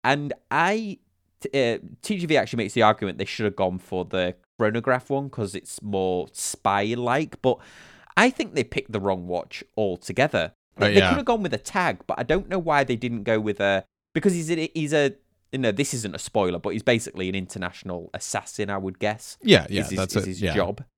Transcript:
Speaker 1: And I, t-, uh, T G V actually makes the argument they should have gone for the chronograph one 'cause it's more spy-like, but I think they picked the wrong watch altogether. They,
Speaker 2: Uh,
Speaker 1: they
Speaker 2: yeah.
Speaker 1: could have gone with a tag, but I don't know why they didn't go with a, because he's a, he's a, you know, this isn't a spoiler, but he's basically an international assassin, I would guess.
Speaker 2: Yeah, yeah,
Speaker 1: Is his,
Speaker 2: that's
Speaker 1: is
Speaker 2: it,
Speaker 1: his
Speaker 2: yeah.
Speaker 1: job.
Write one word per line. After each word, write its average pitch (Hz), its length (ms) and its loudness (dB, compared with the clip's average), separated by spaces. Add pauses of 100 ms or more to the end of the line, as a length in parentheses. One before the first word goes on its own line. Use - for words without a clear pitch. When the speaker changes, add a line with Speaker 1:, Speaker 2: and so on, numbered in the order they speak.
Speaker 1:
And 143 300 0 (180)
I, 196 500 -2 (420)
t-, - 80 -10 (240)
uh, 98 60 -4 (220)
T 208 180 -4
G 175 60 -4
V 151 120 2
actually 117 260 0
makes 101 100 -6
the 113 100 4
argument 104 340 4
they 98 80 -2
should - 180 -6
have 104 140 0
gone 92 220 0
for 92 260 -4
the 90 300 0 (220)
chronograph 117 520 0
one 139 200 -2
'cause 104 260 -6
it's - 260 -12
more 92 500 -2
spy-like, 120 1080 -2
but 127 160 4 (580)
I 226 140 6
think 247 240 -4
they 135 100 0
picked - 300 -6
the 101 80 -2
wrong 92 260 0
watch - 340 -6 (140)
altogether. 101 760 0 (240)
They, 104 80 2
Speaker 2:
Uh, 104 40 4
Speaker 1:
they 101 100 6
Speaker 2:
yeah. 92 100 6
Speaker 1:
could 87 80 4
have - 80 -2
gone 226 180 2
with 151 100 -2
a 104 40 -2
tag, 170 500 -2
but - 100 -2
I - 60 -4
don't 156 240 0
know 185 120 -2
why 147 260 2
they 123 100 0
didn't 117 280 -6
go 110 180 2
with 107 180 -2
a, 98 240 2 (300)
because 180 200 2
he's 165 160 -4
a, 165 240 0
he's 151 200 -2
a, 143 220 4 (360)
you 135 80 -4
know, 117 120 2
this 101 240 0
isn't 107 200 -6
a - 40 -8
spoiler, 90 400 0
but 104 100 -4
he's 107 140 -4
basically 113 440 0
an 95 80 -4
international 90 800 -8
assassin, - 560 -6
I 101 80 -4
would 95 220 -6
guess. - 420 -4
Speaker 2:
Yeah, 151 280 8
yeah, 98 120 0
Speaker 1:
Is - 80 -4
his, 95 100 -2
Speaker 2:
that's 95 160 -2
Speaker 1:
is 101 80 0
Speaker 2:
it, 92 40 -6
Speaker 1:
his 92 140 -6
Speaker 2:
yeah. 92 140 0
Speaker 1:
job. 98 280 -2 (140)